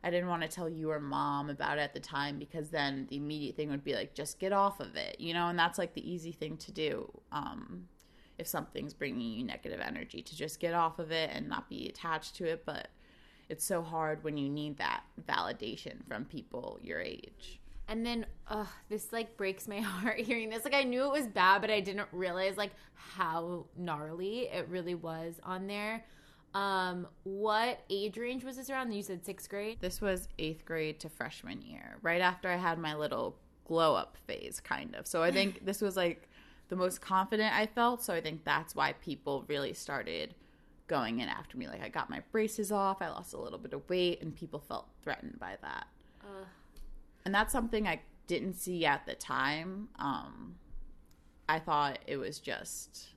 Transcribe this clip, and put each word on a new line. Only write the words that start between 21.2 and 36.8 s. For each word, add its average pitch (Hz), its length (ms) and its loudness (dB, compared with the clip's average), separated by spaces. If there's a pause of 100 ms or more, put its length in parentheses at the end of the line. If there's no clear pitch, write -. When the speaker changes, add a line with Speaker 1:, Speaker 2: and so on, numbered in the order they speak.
Speaker 2:
bad, 196 340 8
but 214 80 2
I 214 100 6
didn't 196 320 -2
realize, 185 460 0
like, 208 140 0 (240)
how 170 800 0
gnarly 170 720 -2
it 160 200 -2
really 175 280 -2
was 165 480 -4
on 185 240 -4
there. 214 360 -2 (500)
Um, 185 540 2 (160)
what 214 560 4 (100)
age 202 280 0
range 240 260 -2
was 254 140 -6
this 262 120 -8
around? 262 220 0
You 202 120 -2
said 185 220 -4
sixth 190 240 -8
grade? 214 300 -4
Speaker 1:
This 180 220 -2
was 190 260 2 (100)
eighth 160 280 -2
grade 156 340 -2
to 156 100 -10
freshman - 520 -8
year, - 400 -14
right 170 180 6
after 180 300 4
I 175 80 2
had 170 200 2
my 156 160 -2
little 147 440 0 (260)
glow 160 320 6
up - 220 0 (100)
phase, - 320 -6
kind - 360 -4
of. - 120 -8
So 165 160 2
I 175 80 8
think 190 320 4
Speaker 2:
<laughs> - 20 -4
Speaker 1:
this 196 140 0
was, 196 160 2
like, 175 320 2 (400)
the - 80 -2
most 180 240 2